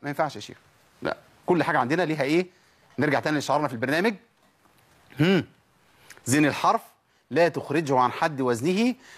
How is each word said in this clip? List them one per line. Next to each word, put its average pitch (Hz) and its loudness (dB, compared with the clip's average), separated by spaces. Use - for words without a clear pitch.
ما 143 -8
ينفعش 147 -4
يا 104 -12
شيخ. - -16
لا، - -4
كل 170 2
حاجة 151 0
عندنا 143 0
ليها 151 -2
إيه؟ 170 2
نرجع 139 2
تاني 151 -2
لشعارنا 143 0
في 123 -8
البرنامج. 156 -2
هم. 160 4
زين 147 2
الحرف 180 0
لا 160 4
تخرجه 139 -2
عن 123 2
حد 151 -2
وزنه، 175 0